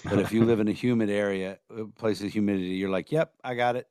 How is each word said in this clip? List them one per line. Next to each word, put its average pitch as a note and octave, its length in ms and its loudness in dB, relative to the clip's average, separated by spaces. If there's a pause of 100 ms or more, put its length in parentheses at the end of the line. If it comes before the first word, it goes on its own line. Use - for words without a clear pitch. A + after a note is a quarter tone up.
But F#2+ 140 0
if F#2 140 2
you A2+ 140 4
live A#2 140 4
in G#2 80 2
a G#2 40 2
humid A2+ 400 0
area, G2 480 -2 (100)
a A2+ 160 -10
place G#2 360 -4
with G2 120 -4
humidity, G2+ 360 0
you're F#2+ 200 -2
like, F#2 220 -4
"Yep, D#3 220 0 (100)
I B2+ 100 -8
got A#2+ 220 0
it. B2 160 -8